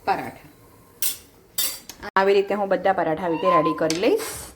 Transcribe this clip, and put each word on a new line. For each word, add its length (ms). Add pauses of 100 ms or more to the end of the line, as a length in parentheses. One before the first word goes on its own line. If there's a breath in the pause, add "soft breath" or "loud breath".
પરાઠા. 440 (1700)
આવી 180
રીતે 200
હું 140
બધા 240
પરાઠા 300
આવી 120
રીતે 220
રેડી 220
કરી 180
લઈશ. 240 (360)